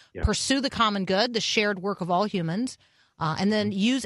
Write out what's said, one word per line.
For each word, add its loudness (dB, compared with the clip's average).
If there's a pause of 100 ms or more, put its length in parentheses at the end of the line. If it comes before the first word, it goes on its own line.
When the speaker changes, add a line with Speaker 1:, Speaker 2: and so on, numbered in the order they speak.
(140)
Speaker 1:
Yeah. -2
Speaker 2:
pursue 0
the -2
common 0
good, 2
the 0
shared 0
work -4
of -4
all 4
humans. -4 (420)
Uh, -2
and 2
then 0
Speaker 1:
Mm-hmm. -4
Speaker 2:
use 2